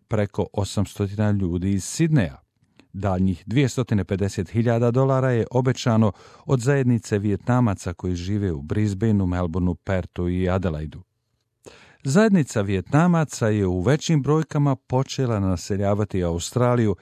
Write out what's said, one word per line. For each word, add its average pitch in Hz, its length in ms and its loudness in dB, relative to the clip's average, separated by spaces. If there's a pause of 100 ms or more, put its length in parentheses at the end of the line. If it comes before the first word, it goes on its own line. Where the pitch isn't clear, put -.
preko 104 460 -2
osamstotina 101 760 -2
ljudi 95 400 -2
iz 95 120 -2
Sidneja. 147 540 0 (560)
Daljnjih 95 520 -2
dvjestotina 117 580 0
pedeset 95 460 -4
hiljada 117 420 2
dolara 131 380 2
je 117 220 0
obećano 120 600 2 (340)
od 139 140 0
zajednice 123 600 0
Vijetnamaca 104 760 0
koji 92 220 -4
žive 95 360 -2
u 73 100 -6
Brisbaneu, 101 680 0
Melbourneu, 90 480 0
Perthu 90 540 -4
i 90 200 0
Adelaidu. 85 520 -2 (1000)
Zajednica 175 580 2
Vijetnamaca 139 840 0
je 107 200 2
u 90 140 0
većim 147 400 2
brojkama 143 540 0
počela 127 640 -2
naseljavati 98 840 -2
Australiju 110 800 0